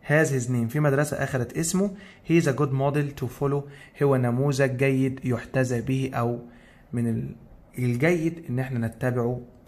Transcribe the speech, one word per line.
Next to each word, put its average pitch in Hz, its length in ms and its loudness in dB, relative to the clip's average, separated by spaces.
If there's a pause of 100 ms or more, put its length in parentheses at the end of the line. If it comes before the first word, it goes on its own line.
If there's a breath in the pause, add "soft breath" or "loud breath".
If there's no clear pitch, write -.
Has 151 200 4
his 123 200 -2
name. 120 180 0
في 143 120 -2
مدرسة 147 380 2
أخذت 131 400 -2
اسمه. 170 340 0 (360 loud breath)
He 165 140 6
is 165 40 0
a 139 80 4
good 139 180 0
model 139 520 0
to 120 40 -4 (140)
follow. 143 200 0 (420 loud breath)
هو 139 120 6
نموذج 127 640 2
جيد 131 480 0
يحتذى 120 560 0
به، 131 320 -2
أو 120 260 -2 (540 loud breath)
من 117 140 0
ال-، 117 280 -4 (440)
الجيد 160 680 0
إن 123 100 -2
إحنا 127 280 -2
نتبعه 123 540 -2 (260 loud breath)